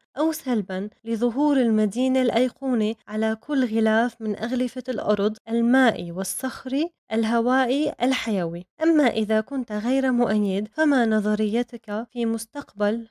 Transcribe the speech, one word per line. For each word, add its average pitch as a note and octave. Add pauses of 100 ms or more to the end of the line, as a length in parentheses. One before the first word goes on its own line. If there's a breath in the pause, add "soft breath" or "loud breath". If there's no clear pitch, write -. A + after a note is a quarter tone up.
(180)
أو D#4+
سلباً G#3 (160)
لظهور A#3+
المدينة A#3+
الأيقونة B3 (140)
على A3
كل C#4
غلاف A3
من G#3+
أغلفة B3
الأرض، G#3+ (120)
المائي A#3
والصخري، C4 (220)
الهوائي، A#3+ (100)
الحيوي. F#3+ (160)
أما D#4+
إذا G#3+
كنت A#3+
غير B3+
مؤيد، G#3
فما C#4+
نظريتك G#3+
في A#3
مستقبل A3+